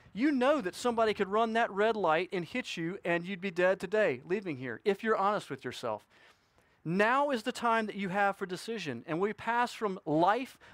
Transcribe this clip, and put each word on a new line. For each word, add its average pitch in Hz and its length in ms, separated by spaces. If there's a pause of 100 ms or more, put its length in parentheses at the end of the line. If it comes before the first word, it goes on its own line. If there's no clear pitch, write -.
(120)
You 269 200
know 269 280
that 180 160
somebody 226 380
could 190 160
run 220 240
that 233 180
red 214 240
light 175 380
and 175 100
hit - 320
you, 170 300
and 170 200
you'd 190 140
be 196 100
dead 185 300
today, 185 460
leaving 180 320
here, 123 260
if 196 180
you're 220 160
honest 196 320
with 135 140
yourself. 113 420 (800)
Now 226 440
is 233 140
the 247 100
time 226 320
that 202 100
you 196 140
have 196 260
for 196 100
decision. 175 600
And 165 140
we 208 100
pass 233 400
from 190 340
life 185 520 (160)